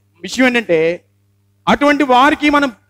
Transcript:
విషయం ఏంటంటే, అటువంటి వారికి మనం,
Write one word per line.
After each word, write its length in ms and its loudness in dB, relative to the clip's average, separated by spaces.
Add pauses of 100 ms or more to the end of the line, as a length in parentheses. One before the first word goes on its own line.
(220)
విషయం 240 -2
ఏంటంటే, 580 -2 (640)
అటువంటి 360 0
వారికి 460 2
మనం, 220 0 (180)